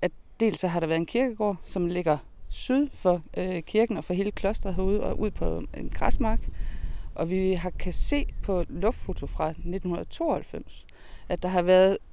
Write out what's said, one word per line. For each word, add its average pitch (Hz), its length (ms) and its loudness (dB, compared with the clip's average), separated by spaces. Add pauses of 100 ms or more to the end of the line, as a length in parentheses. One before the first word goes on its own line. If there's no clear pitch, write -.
at 180 100 0 (280)
dels 214 200 2
så 185 80 0
har 170 120 0
der 165 80 -2
været 160 120 2
en 170 60 0
kirkegård, 214 580 0
som 180 220 -2
ligger 170 320 2 (320)
syd 277 420 0
for, 180 300 2 (160)
øh, 180 240 -4
kirken 214 360 0
og 151 80 -6
for - 80 -2
hele 196 180 0
klostret 196 440 -2
herude 190 280 2
og 190 160 0
ud 214 120 0
på 165 320 0 (140)
en - 120 -4
græsmark. - 500 4 (760)
Og 165 140 -2
vi 185 240 2
har, 175 160 -2
kan 185 240 0
se - 320 2 (180)
på 185 260 0
luftfoto 180 580 -2
fra 160 260 -2 (100)
nitten 175 260 -4
hundrede 165 200 -4
tooghalvfems, - 760 -4 (440)
at 170 140 -4
der 180 60 -2
har 185 120 2
været 185 360 6 (160)